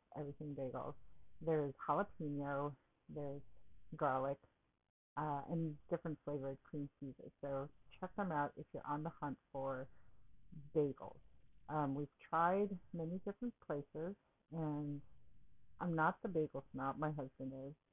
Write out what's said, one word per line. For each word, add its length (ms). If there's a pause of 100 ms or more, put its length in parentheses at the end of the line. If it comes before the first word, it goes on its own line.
(160)
everything 420
bagels. 360 (500)
There's 280 (160)
jalapeno, 840 (400)
there's 300 (540)
garlic, 420 (760)
uh, 240 (100)
and 260 (140)
different 340
flavored 340 (100)
cream 200 (100)
cheeses. 420
So 280 (320)
check 160
them 160
out 240
if 160
you're 160
on 160
the 160
hunt 160 (160)
for 360 (840)
bagels. 440 (500)
Um, 260
we've 120 (220)
tried 400 (240)
many 320
different 300 (100)
places, 520 (360)
and 480 (800)
I'm 140
not 280
the 60
bagel 440
snob, 260
my 120
husband 420 (160)
is, 60 (180)